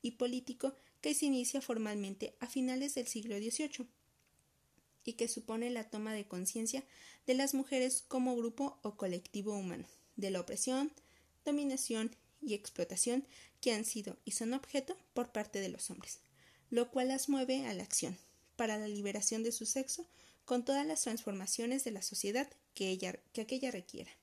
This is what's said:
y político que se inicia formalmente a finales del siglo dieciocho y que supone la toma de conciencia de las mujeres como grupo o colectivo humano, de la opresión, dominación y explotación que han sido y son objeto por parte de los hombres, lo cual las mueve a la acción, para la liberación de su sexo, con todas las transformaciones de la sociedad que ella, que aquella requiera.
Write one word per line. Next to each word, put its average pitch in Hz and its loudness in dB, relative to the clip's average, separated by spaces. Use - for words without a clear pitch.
y 233 -2
político 254 0
que 302 2
se 294 4
inicia 262 4
formalmente 208 -2
a 240 -6
finales 254 0
del 240 0
siglo 214 -2
dieciocho 240 -2
y 233 -2
que 233 0
supone 226 -2
la 226 -2
toma 214 -4
de 208 -4
conciencia 220 -2
de 254 6
las 277 4
mujeres 262 2
como 254 2
grupo 233 0
o 208 -6
colectivo 196 -2
humano, 180 -4
de 196 -2
la 185 0
opresión, 262 0
dominación 269 0
y 247 0
explotación 202 0
que 240 4
han 214 0
sido 202 -4
y 208 -6
son 233 0
objeto 277 -2
por 240 0
parte 208 -2
de 190 0
los - -6
hombres, - -10
lo 240 4
cual 254 2
las 269 0
mueve 262 4
a 214 -2
la 185 -4
acción, - 0
para 220 2
la 214 -2
liberación 208 0
de 233 2
su 226 -4
sexo, 269 -2
con 247 2
todas 277 4
las 311 0
transformaciones 226 0
de 233 0
la 190 -4
sociedad 220 0
que 190 0
ella, 185 -2
que - -4
aquella 254 -2
requiera. 180 -8